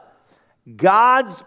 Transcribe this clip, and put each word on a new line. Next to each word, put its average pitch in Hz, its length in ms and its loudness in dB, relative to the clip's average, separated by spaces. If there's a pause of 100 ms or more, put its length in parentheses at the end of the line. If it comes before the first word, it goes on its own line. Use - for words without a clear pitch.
(760)
God's 220 720 0